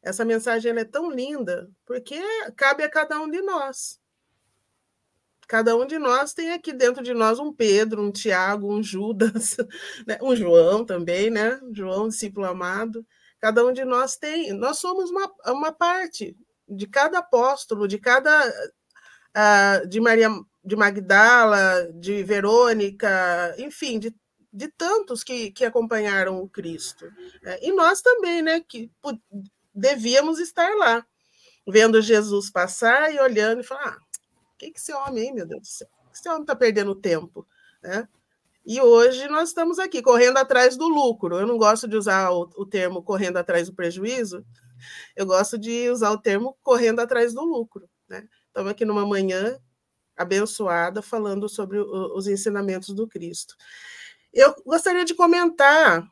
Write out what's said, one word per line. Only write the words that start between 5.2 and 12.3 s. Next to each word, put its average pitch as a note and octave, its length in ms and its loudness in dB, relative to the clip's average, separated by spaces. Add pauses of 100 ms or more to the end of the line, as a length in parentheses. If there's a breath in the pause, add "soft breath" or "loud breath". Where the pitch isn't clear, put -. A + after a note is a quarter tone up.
Cada A#3 300 2
um B3 100 0
de D#4 120 -8
nós C#4 340 0
tem E4 200 -6
aqui E4 200 -8
dentro B3+ 300 0
de B3 100 -6
nós A3+ 260 2
um D4 140 -8
Pedro, G#3+ 500 0
um G3+ 80 -2
Tiago, G3 600 -2
um G#3 100 -2
Judas, G#3+ 760 -4
<laughs> - 480 -10
né? G#3+ 160 -6
Um C4 120 2
João F#3 520 6
também, F3+ 420 -2
né? A3+ 320 0 (100)
João, G3+ 380 -4
discípulo G3+ 380 -8